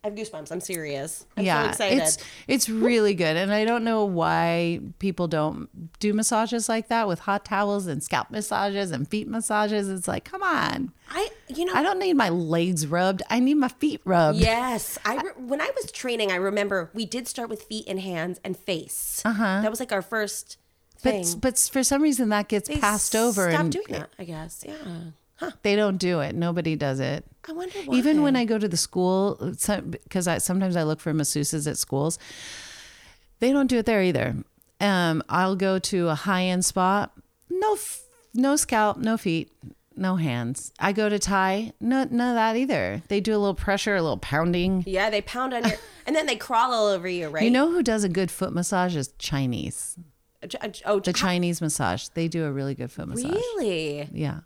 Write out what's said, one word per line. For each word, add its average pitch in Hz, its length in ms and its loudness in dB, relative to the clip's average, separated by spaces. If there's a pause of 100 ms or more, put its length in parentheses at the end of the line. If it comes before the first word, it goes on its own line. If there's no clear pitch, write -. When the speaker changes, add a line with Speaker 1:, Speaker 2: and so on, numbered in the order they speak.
Speaker 1:
I - 60 -6
have 208 80 -8
goosebumps. 208 340 -10
I'm 180 120 -6
serious. 151 640 -8 (100)
I'm 202 60 0
so 190 40 2
Speaker 2:
Yeah, 151 220 4
Speaker 1:
excited. 226 300 2
Speaker 2:
it's, 156 200 2 (300)
it's 254 220 2
really 220 420 4
good. 165 240 2
And 190 160 2
I 214 140 2
don't 233 180 2
know 220 220 2
why 170 720 2 (200)
people 180 280 0
don't 151 400 -2 (300)
do 208 160 0
massages 220 520 0
like 226 220 -2
that 226 180 2
with 170 120 0
hot 202 260 -2
towels 202 420 0
and 151 160 -4
scalp - 280 -2
massages 202 600 -2
and 139 160 -4
feet 214 220 -4
massages. 214 600 0
It's 185 180 -4
like, - 160 -4
come 381 180 -10
on. - 500 -2 (180)
Speaker 1:
I, 403 180 -2 (200)
you 302 180 -2
know 370 80 -2
Speaker 2:
I 269 80 4
don't 370 160 2
need 370 160 2
my 226 160 4
legs 170 560 2
rubbed. 180 420 2
I 226 100 2
need 269 180 4
my 262 120 4
feet - 380 -2
rubbed. 170 320 6
Speaker 1:
Yes. 233 680 2
I 220 120 0
re-, 349 200 -6
when 262 240 -4
I 427 160 -2
was - 160 -6
training, 226 400 -2
I 180 40 2
remember 196 580 0
we 220 100 -4
did 240 240 -6
start 233 220 -8
with 214 140 -8
feet 220 220 -10
and 190 140 -4
hands 175 420 -6
and 190 140 -6
face. - 680 -6
Speaker 2:
Uh-huh. 202 340 0
Speaker 1:
That 214 100 0
was, 226 100 -8
like, 247 120 -4
our 190 100 0
first - 540 -6 (460)
Speaker 2:
But, 254 80 4 (160)
Speaker 1:
thing. 170 140 -2
Speaker 2:
but 262 140 0
s-, - 140 2
for 269 140 0
some 277 200 2
reason 262 280 4
that 208 180 0
gets 202 200 0
Speaker 1:
They 302 100 -4
Speaker 2:
passed 208 380 0
over 202 340 4
Speaker 1:
stopped 156 140 4
Speaker 2:
and 156 80 0
Speaker 1:
doing 403 180 -4
that, 151 280 -8
I 190 60 -10
guess. 160 420 -12
Yeah. 302 80 -12 (640)
Huh. 330 120 -8 (120)
Speaker 2:
they 202 140 4
don't 202 220 4
do 180 220 2
it. 143 140 -2
Nobody 165 420 0
does 139 220 -2
it. 135 240 -2 (240)
Speaker 1:
I 320 60 -10
wonder 359 240 -10 (160)
Speaker 2:
Even 294 300 4
when 285 120 6
Speaker 1:
why. 247 60 4
Speaker 2:
I 240 60 2
go 220 120 2
to 208 80 0
the 170 120 0
school, 185 800 2
some, - 340 -2 (160)
'cause 180 180 -2
I, 170 120 0
sometimes 185 380 0
I 170 60 2
look 156 160 0
for 160 140 -4
masseuses 151 580 0
at 131 60 -4
schools. 147 420 -2 (1200)
They 254 120 4
don't 277 140 4
do 247 100 2
it 226 80 2
there 214 180 4
either. 131 320 2 (460)
Um, 175 480 2
I'll 185 260 2
go 190 240 2
to 175 300 0
a 156 60 2
high-end 185 500 0
spa. 190 440 2 (420)
No, 403 240 2
f-, - 260 -8 (320)
no 269 240 2
scalp, 214 400 2
no 220 220 0
feet, 165 340 -2 (420)
no 185 220 0
hands. 127 640 -2
I 196 120 2
go 214 180 2
to 208 80 0
Thai. 196 540 0 (100)
No, 262 280 2
none 240 200 2
of 240 60 0
that 220 200 2
either. 170 520 0
They 202 120 2
do 214 120 0
a 214 60 4
little 202 160 2
pressure, 202 400 0
a 185 60 2
little 147 160 0
pounding. 175 720 0
Speaker 1:
Yeah, 196 240 0
they 208 100 0
pound 254 320 -4
on 240 120 -4
your, 214 120 2 (140)
Speaker 2:
<laughs> - 160 -16
Speaker 1:
and 294 100 0
then 254 80 2
they 247 120 0
crawl 247 360 0
all 220 140 2
over 185 220 0
you, 175 200 -4
right? 156 160 0
Speaker 2:
You 233 60 6
know 269 200 4
who 339 120 2
does 220 220 2
a 190 40 0
good 175 220 0
foot - 240 -6
massage 180 420 0
is 135 220 -4
Chinese. 127 800 -4 (440)
Speaker 1:
Uh, - 40 -14
Ch-, - 160 -12
uh, 214 60 -6
Ch-, - 180 -12
oh, 202 140 2
Speaker 2:
The 185 120 0
Speaker 1:
Ch-, - 80 0
how 190 80 0
Speaker 2:
Chinese 175 320 0
massage. 127 540 -2
They 165 120 -2
do 165 200 -2
a 147 60 -2
really 139 220 -4
good 127 160 -8
foot - 180 -10
massage. 254 240 -4
Speaker 1:
Really? 190 840 -2
Speaker 2:
Yeah. 151 320 -4